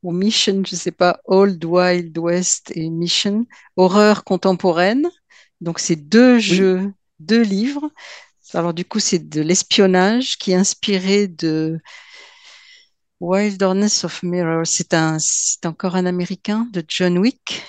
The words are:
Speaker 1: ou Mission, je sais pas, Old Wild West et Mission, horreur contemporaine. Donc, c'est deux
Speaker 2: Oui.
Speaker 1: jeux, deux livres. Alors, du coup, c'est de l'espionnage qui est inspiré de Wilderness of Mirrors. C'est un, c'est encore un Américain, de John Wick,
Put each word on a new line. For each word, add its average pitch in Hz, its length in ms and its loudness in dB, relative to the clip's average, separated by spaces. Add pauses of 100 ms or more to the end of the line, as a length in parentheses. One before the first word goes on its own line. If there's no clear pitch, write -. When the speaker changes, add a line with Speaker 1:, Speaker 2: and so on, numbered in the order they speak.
Speaker 1:
ou 175 100 -6
Mission, 196 520 0
je 185 100 -10
sais 170 160 -6
pas, 175 340 0
Old 190 400 2
Wild 175 520 0
West 175 580 -2
et 160 140 -4
Mission, 185 560 -2 (300)
horreur 202 480 4
contemporaine. 190 840 0 (520)
Donc, 165 180 -6
c'est 165 180 -2
deux 226 380 6
Speaker 2:
Oui. 226 60 4
Speaker 1:
jeux, 190 500 2 (280)
deux 214 220 2
livres. 254 500 -2 (640)
Alors, 170 200 -2
du 170 120 -6
coup, - 140 -6
c'est 160 280 -6
de 151 140 -6
l'espionnage 190 960 2
qui - 140 -4
est 180 40 2
inspiré 196 720 0
de 160 520 -4 (1400)
Wilderness 196 840 0
of - 180 -8
Mirrors. 165 440 -2
C'est - 260 -4
un, 160 260 2
c'est - 460 -4
encore 175 300 -4
un 185 100 0
Américain, 180 680 -4
de 175 160 -6
John 175 300 0
Wick, - 520 -2